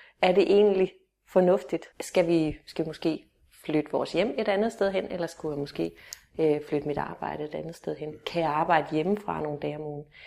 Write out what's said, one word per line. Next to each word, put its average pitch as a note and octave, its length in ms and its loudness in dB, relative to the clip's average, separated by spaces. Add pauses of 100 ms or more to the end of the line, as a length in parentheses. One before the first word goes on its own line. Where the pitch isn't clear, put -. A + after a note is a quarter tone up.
(220)
Er F#3 100 4
det G3 200 4
egentlig G3 400 6 (360)
fornuftigt? F3+ 580 2 (160)
Skal F3 260 2
vi, D#3+ 380 2
skal - 200 -4
vi D#3+ 40 -8
måske D#3 360 -4 (380)
flytte D3+ 280 0
vores B2+ 200 -2
hjem G3 260 0
et A3 100 -2
andet G#3 240 2
sted G3 200 0
hen, F#3 200 -2
eller F3 160 -4
skulle D#3 260 -8
jeg C#3+ 60 -6
måske, E3 320 -6 (480)
øh, D3+ 300 4
flytte D3 180 -2
mit D3 100 -4
arbejde D3+ 460 -6
et D3+ 120 -10
andet D#3+ 200 -10
sted D#3 200 -8
hen? D3+ 180 -10 (120)
Kan E3+ 160 -4
jeg D#3+ 80 0
arbejde D#3 460 2
hjemmefra E3 460 -2
nogle D3 180 -6
dage D3 160 -6
om D3+ 60 -10
ugen? D3+ 240 -10 (220)